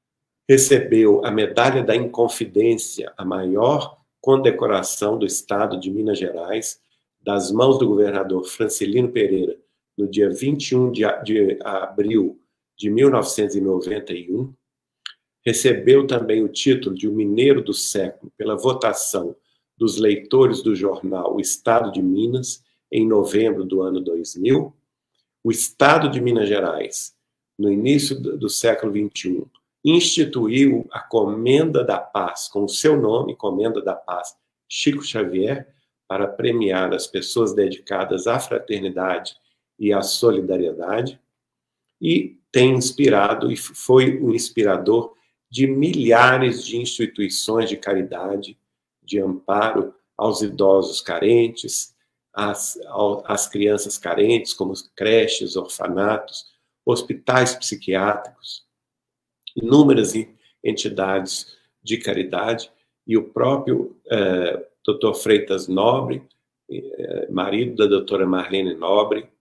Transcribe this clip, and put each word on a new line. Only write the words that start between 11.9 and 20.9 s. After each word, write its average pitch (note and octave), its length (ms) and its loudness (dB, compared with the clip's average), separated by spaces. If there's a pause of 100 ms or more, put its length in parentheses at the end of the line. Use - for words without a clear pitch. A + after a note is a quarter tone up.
de G#2 120 -6
mil B2+ 220 4
novecentos G#2+ 440 0
e G2+ 60 -2
noventa F#2+ 520 -2
e F2 200 -10
um. B2+ 200 -6 (920)
Recebeu C3 600 4
também A2 360 0
o G2+ 60 0
título A#2 460 0
de G2 140 -4
o G#2 40 -2
Mineiro A2 500 2
do G2+ 120 -4
Século - 640 -6
pela G#2+ 200 -2
votação G#2 800 -2 (400)
dos G#2 200 0
leitores A2 640 2
do G#2+ 140 0
jornal F#2 580 -4